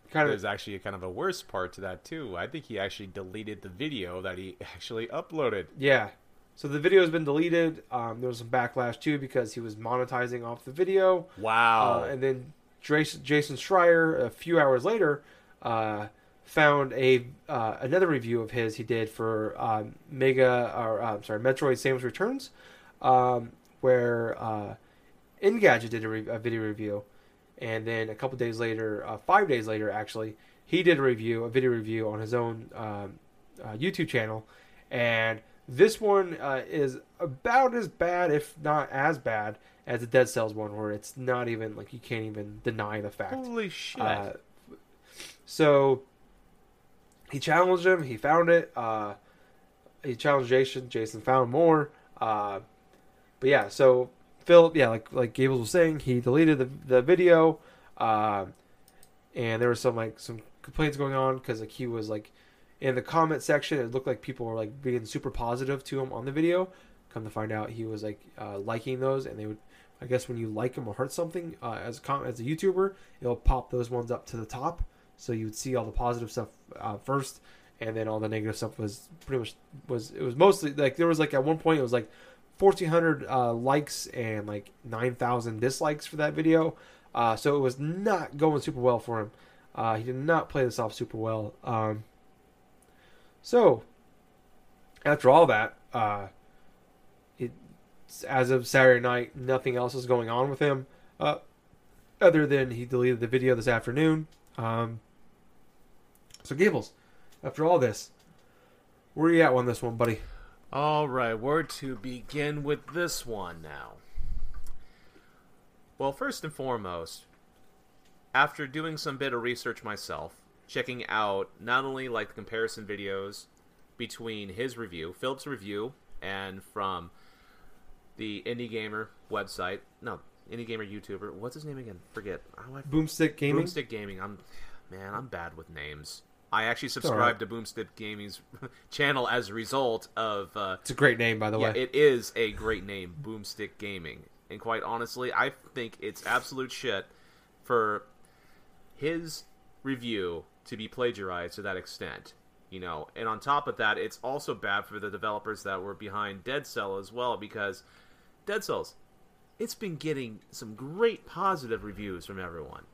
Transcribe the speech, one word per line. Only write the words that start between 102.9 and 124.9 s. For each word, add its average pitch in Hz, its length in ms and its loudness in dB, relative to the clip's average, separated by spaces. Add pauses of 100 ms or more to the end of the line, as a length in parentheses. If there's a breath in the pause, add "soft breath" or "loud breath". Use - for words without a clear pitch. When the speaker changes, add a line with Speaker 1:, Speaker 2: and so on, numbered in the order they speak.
Speaker 1:
the 117 80 -2
video 127 260 2
this 117 140 0
afternoon. 156 580 2 (300)
Um, 113 440 -4 (1400)
so 135 100 -8
Gables, 165 380 2 (500 soft breath)
after 147 220 -4
all 165 160 6
this, 117 320 0 (1040 soft breath)
where 156 160 4
are 170 40 6
you 165 80 10
at 139 100 6
on 123 140 4
this 120 160 -2
one, 117 140 -4
buddy? 117 240 2 (520 loud breath)
Speaker 2:
All 151 360 0
right, 123 260 -2
where 143 300 0
to 135 320 -10
begin 139 640 -6
with 143 320 -4
this 175 320 -4
one 90 360 -10
now? 69 320 -16 (2000 soft breath)
Well, 135 140 -2
first 262 320 -8
and 156 80 -8
foremost, 98 760 -8 (1080)
after 143 340 0
doing 156 300 -8
some 147 200 -8
bit 135 160 -4
of 120 100 -4
research 120 400 -6
myself, 92 580 -10 (260)
checking 123 400 -8
out 98 440 -2 (100)
not 123 240 0
only, 131 240 -6
like, 110 200 -4
the - 60 -20
comparison 110 520 -6
videos 98 600 -8 (500)
between 110 540 -10
his 117 280 -6
review, 85 400 -10